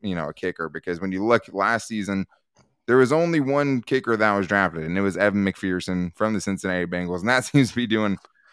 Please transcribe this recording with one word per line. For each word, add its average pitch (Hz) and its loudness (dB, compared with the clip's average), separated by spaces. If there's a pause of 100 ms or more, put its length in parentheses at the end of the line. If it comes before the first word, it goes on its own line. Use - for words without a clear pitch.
you 98 -6
know, 78 -6
a - -14
kicker, 85 -6
because 82 -8
when 95 -4
you 95 -2
look 113 2
last 104 0
season, 98 -4 (640)
there 120 4
was 131 6
only 165 2
one 139 0
kicker 120 0
that 107 4
was 95 0
drafted, 90 0
and 85 -4
it 98 2
was 95 0
Evan 101 4
McPherson 90 -2
from 110 0
the 98 -2
Cincinnati 92 -2
Bengals, 90 -4
and 101 -2
that 127 2
<laughs> - -8
seems 135 4
to - -12
be 120 0
doing, 104 0 (360)